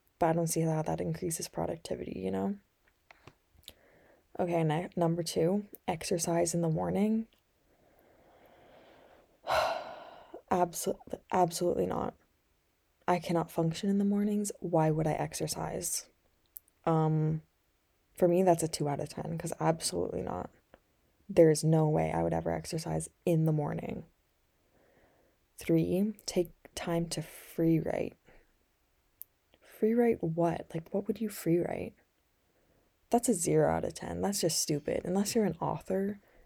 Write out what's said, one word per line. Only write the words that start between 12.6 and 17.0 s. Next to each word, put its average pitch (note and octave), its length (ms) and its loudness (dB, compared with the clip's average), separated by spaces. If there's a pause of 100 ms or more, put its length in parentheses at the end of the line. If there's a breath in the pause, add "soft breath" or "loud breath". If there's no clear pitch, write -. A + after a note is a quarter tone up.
I F3+ 120 2
cannot E3 300 -2
function E3 400 -2
in G3 80 2
the G3+ 80 2
mornings. G#3 540 0
Why D#3+ 320 2
would D#3 160 0
I D3+ 60 2
exercise? - 920 -4 (800)
Um, D#3 560 4 (720)